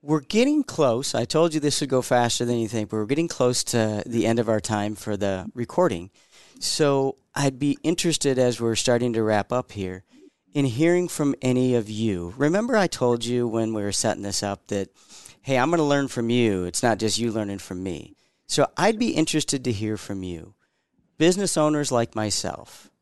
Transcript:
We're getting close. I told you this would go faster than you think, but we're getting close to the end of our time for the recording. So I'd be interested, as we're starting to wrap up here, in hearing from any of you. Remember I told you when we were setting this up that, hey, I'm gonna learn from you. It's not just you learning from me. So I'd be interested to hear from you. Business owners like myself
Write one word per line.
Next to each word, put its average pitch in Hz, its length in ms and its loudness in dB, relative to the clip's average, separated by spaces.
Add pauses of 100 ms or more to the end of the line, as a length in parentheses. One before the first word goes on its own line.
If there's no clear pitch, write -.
We're 147 200 0
getting 269 420 2
close. 131 520 0
I 117 100 0
told 160 280 2
you 156 60 0
this 147 220 0
would 143 80 -4
go 131 120 2
faster 120 440 2
than 120 140 0
you 113 80 -2
think, 107 220 -4
but 110 80 -4
we're 107 80 -2
getting 143 220 0
close 123 380 0
to 107 400 0
the 113 200 0
end 113 140 2
of 113 100 0
our 110 100 4
time 104 360 -2
for 104 220 -6
the 98 360 -4
recording. 117 580 -2 (480)
So 139 580 0 (180)
I'd 139 240 0
be 143 240 0
interested, 151 560 0
as 123 220 2
we're 113 140 0
starting 120 380 2
to 110 100 0
wrap 107 280 2
up 123 220 -2
here, 92 300 -8 (500)
in 143 120 2
hearing 165 420 2
from 143 340 -2
any 127 340 2
of 107 140 0
you. 101 480 -2
Remember 202 400 2
I 190 100 4
told 120 380 0
you 120 220 0
when 110 260 -2
we 110 100 -4
were 101 80 -4
setting 101 320 -2
this 101 180 -4
up 101 260 -6
that, 98 220 -4 (520)
hey, 135 160 0
I'm 127 120 4
gonna 170 140 2
learn 143 240 2
from 117 220 -4
you. 113 340 2
It's 90 200 -4
not 117 160 2
just 107 200 0
you 117 120 -2
learning 101 280 -4
from 92 240 -8
me. 90 320 -8 (320)
So - 200 2 (100)
I'd 208 200 2
be 220 120 0
interested 151 560 -2
to 127 60 0
hear 107 260 -2
from 98 260 -8
you. 87 300 -10 (640)
Business 185 400 2
owners 151 340 0
like 117 240 0
myself - 760 -6 (120)